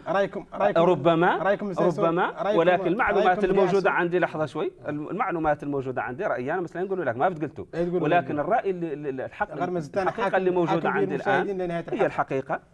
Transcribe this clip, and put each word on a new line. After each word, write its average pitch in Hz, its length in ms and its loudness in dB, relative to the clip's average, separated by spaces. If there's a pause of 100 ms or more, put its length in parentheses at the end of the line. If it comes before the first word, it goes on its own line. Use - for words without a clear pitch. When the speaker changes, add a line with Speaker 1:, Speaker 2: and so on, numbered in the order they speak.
Speaker 1:
رأيكم، 185 460 -2
رأيكم، 190 280 2
Speaker 2:
ربما، 170 560 4
Speaker 1:
رأيكم 196 340 0
أستاذ 170 200 2
سعود، 165 180 0
Speaker 2:
ربما، 180 220 2
Speaker 1:
رأيكم، 202 280 0
Speaker 2:
ولكن 185 280 4
المعلومات 208 400 2
Speaker 1:
رأيكم 185 180 4
Speaker 2:
الموجودة 190 320 4
Speaker 1:
يا 196 40 4
سعود. 180 60 2
Speaker 2:
عندي، 165 320 2
لحظة 160 280 0
شوي، 156 260 -4 (160)
الم-، 147 200 -6
المعلومات 165 540 -2
الموجودة 135 400 -4
عندي 127 220 -6
رأيي 131 280 -2
أنا 185 80 -2
مثلًا 170 220 -6
نقول 185 240 -4
لك 117 100 -2
ما 175 100 2
قلته، 156 480 -4
Speaker 1:
إيه 170 100 -2
تقول 175 180 -2
Speaker 2:
ولكن 156 320 0
Speaker 1:
لي؟ 147 60 -2
Speaker 2:
الرأي 196 300 0
اللي، 170 220 -4
اللي، 139 320 -6
الحق، - 260 -6
Speaker 1:
غير 175 200 -6
مزتان 175 380 -4
Speaker 2:
الحقيقة - 160 -4
Speaker 1:
حاكم، 196 120 0
Speaker 2:
اللي 185 140 2
موجودة 175 240 2
Speaker 1:
حاكم 165 80 0
به 151 80 0
Speaker 2:
عندي 147 240 0
الآن 135 260 0
Speaker 1:
المشاهدين 190 220 -4
لنهاية 170 220 -4
Speaker 2:
هي - 40 -16
Speaker 1:
الحلقة. 233 180 0
Speaker 2:
الحقيقة 139 540 -2 (140)